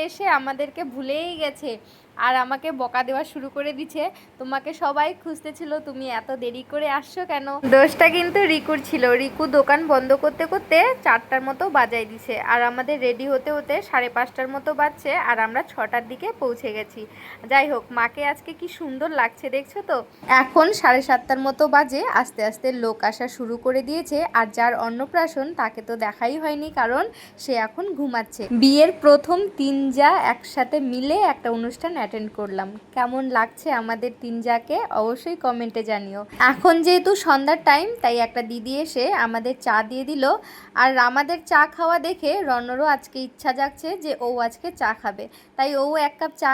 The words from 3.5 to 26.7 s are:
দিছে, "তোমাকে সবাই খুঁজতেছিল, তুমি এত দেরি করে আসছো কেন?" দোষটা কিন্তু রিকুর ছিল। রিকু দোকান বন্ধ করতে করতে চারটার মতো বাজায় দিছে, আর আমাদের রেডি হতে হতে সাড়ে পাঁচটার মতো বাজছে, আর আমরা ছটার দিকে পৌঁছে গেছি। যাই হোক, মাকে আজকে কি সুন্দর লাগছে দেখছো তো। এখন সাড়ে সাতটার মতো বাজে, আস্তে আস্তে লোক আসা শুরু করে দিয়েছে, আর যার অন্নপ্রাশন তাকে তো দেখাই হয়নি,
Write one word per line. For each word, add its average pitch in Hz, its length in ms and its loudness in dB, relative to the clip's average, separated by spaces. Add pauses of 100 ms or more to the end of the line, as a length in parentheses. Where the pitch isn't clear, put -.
দিছে, 302 300 -8 (360)
"তোমাকে 269 360 -6
সবাই 294 340 0 (140)
খুঁজতেছিল, 311 580 -10
তুমি 269 300 -12
এত 226 200 -6
দেরি 240 400 -8
করে 294 180 -4
আসছো 285 380 -4
কেন?" 285 200 -6 (280)
দোষটা 311 340 6
কিন্তু 349 380 2
রিকুর 311 380 0
ছিল। 247 200 0 (180)
রিকু 269 240 -4
দোকান 285 400 4
বন্ধ 262 300 4
করতে 302 300 -2
করতে 370 300 0 (280)
চারটার 262 380 2
মতো 269 280 -4
বাজায় 233 360 2
দিছে, 226 340 -10
আর 240 220 2
আমাদের 247 380 -2
রেডি 247 260 -2
হতে 269 240 -2
হতে 294 320 -4
সাড়ে 247 260 0
পাঁচটার 254 400 -4
মতো 277 260 -6
বাজছে, 294 400 -2
আর 240 240 0
আমরা 226 240 -2
ছটার 233 460 -4
দিকে 262 200 -8 (120)
পৌঁছে 240 320 -4
গেছি। 214 280 -10 (480)
যাই 269 220 4
হোক, 240 200 -2
মাকে 233 360 -2
আজকে 294 260 -6
কি 349 160 -12
সুন্দর 294 420 -8
লাগছে 247 400 -2
দেখছো 269 360 -6
তো। 302 100 -2 (320)
এখন 269 440 6
সাড়ে 262 300 4
সাতটার 262 440 0
মতো 269 220 2
বাজে, 285 320 2 (140)
আস্তে 247 300 0
আস্তে 220 280 -4
লোক 226 320 -4
আসা 220 240 -2
শুরু 233 280 -8
করে 254 260 0
দিয়েছে, 294 360 -6 (160)
আর 226 180 4
যার 240 220 2
অন্নপ্রাশন 277 800 -2
তাকে 226 280 -4
তো 233 140 -8
দেখাই 226 420 -4
হয়নি, 302 320 -4